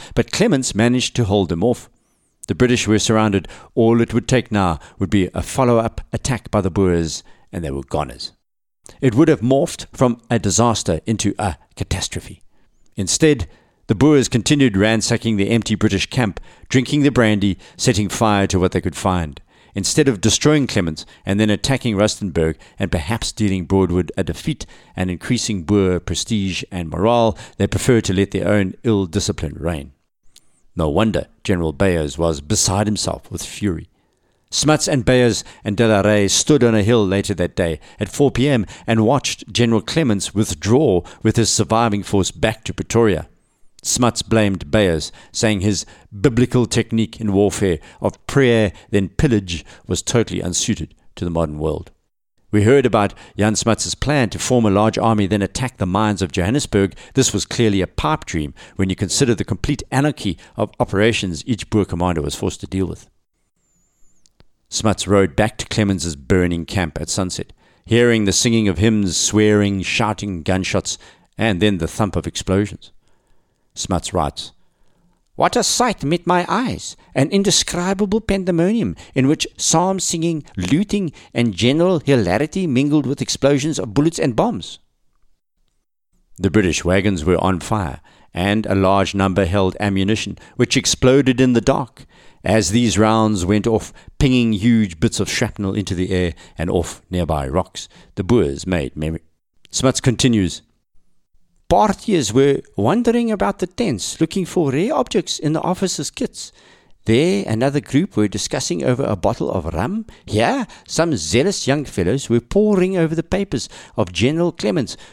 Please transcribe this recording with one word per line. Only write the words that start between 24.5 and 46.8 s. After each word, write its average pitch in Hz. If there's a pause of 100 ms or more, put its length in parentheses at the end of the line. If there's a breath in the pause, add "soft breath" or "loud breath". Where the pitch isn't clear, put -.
and 92
increasing 101
Boer 92
prestige 95
and 87
morale, 110 (200 loud breath)
they 98
preferred 113
to 98
let 95
their 95
own 98 (100)
ill 104
discipline 85
reign. 71 (840)
No 80
wonder 95 (160)
General 85
Beyers 78
was 82
beside 98
himself -
with -
fury. 85 (640)
Smuts 151
and 143
Beyers 123 (200 loud breath)
and 104
De 113
la 104
Rey 104
stood 127
on 117
a 107
hill 110
later 98
that 87
day 82 (200 loud breath)
at 104
four 139
P 123
M 123 (200 loud breath)
and 110
watched -
General 113
Clements 113
withdraw 101 (220 loud breath)
with 110
his 110
surviving 110
force 95
back 110
to 90
Pretoria. 95 (540)
Smuts -
blamed 101
Beyers, 87 (200 loud breath)
saying 107
his 101 (360 loud breath)
biblical 123
technique 113